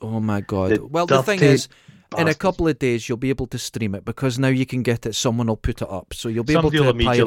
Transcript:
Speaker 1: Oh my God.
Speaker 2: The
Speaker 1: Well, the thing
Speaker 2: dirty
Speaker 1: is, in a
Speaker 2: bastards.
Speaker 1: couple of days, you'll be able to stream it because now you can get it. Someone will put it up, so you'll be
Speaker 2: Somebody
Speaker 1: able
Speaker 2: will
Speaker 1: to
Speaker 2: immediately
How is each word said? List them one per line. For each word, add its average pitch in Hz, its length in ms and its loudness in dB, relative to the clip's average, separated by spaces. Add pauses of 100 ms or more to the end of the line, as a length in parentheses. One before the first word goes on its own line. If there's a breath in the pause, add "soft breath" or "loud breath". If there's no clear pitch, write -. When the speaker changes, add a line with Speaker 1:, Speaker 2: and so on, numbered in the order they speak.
Speaker 1:
Oh 113 200 -6
my 107 200 -2
God. 95 300 -2
Speaker 2:
The 107 160 0
Speaker 1:
Well, 165 180 -2
the 135 180 2
thing 190 180 0
Speaker 2:
dirty 139 120 6
Speaker 1:
is, 131 160 0 (440 soft breath)
in 170 80 -2
a 165 40 2
Speaker 2:
bastards. 156 140 0
Speaker 1:
couple 170 300 0
of 151 100 0
days, 120 280 -2
you'll 117 120 -4
be 131 100 -4
able 131 200 -2
to 123 100 -8
stream 110 360 -4
it 98 80 -10
because 123 360 -2
now 135 100 2
you 131 160 2
can 127 180 -4
get 117 220 0
it. 110 100 -6
Someone 117 340 0
will 110 100 0
put - 240 -4
it - 80 -8
up, 92 240 -10
so - 160 -8
you'll 113 140 -2
be 147 100 0
Speaker 2:
Somebody 156 240 2
Speaker 1:
able 139 80 4
Speaker 2:
will 123 80 4
Speaker 1:
to - 40 -8
Speaker 2:
immediately 120 280 4